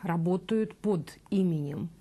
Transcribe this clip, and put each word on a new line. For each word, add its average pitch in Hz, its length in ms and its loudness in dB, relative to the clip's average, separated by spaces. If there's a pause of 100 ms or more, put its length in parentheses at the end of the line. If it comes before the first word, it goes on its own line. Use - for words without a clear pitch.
работают 185 760 0
под 185 340 0 (180)
именем 165 600 0 (120)